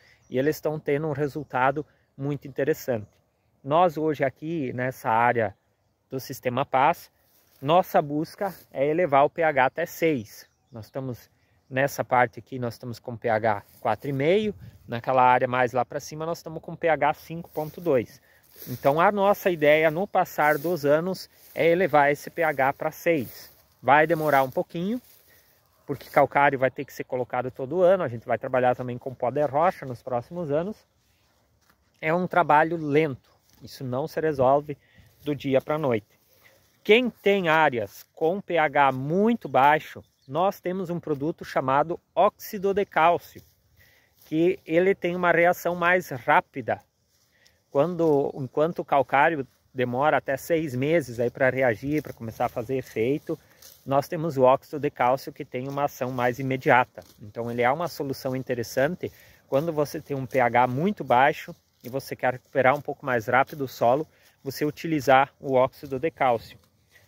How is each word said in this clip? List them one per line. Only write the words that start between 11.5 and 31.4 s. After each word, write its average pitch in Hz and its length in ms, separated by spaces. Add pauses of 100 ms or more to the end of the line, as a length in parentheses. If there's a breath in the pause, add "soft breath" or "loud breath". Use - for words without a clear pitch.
nessa 135 340
parte 123 360
aqui, 131 180
nós 120 160
estamos 120 240
com 120 180
P 120 140
H 110 340 (160)
quatro 117 300
e 143 40
meio, 190 420 (320 loud breath)
naquela 127 340
área 127 260
mais 123 260
lá 123 120
pra 151 140
cima 156 260
nós 165 140
estamos 165 220
com 170 140
P 165 140
H 147 240
cinco 165 380
ponto 156 280
dois. 139 400 (480 soft breath)
Então 139 320
a 190 120
nossa 202 400
ideia 156 400
no 175 160
passar 151 500
dos 156 260
anos 160 460 (240 soft breath)
é 151 160
elevar 147 420
esse - 200
P - 100
H 139 320
pra - 180
seis. - 600 (300)
Vai 147 260
demorar 156 360
um 131 80
pouquinho, 185 500 (840 soft breath)
porque - 240
calcário 143 480
vai 131 140
ter 147 120
que - 100
ser 147 100
colocado 127 480
todo 139 300
ano, 180 220
a 147 40
gente 117 180
vai 120 120
trabalhar 127 380
também 123 220
com 131 160
pó 123 160
de 139 160
rocha 147 400
nos 127 160
próximos 139 500
anos. 170 260 (1200)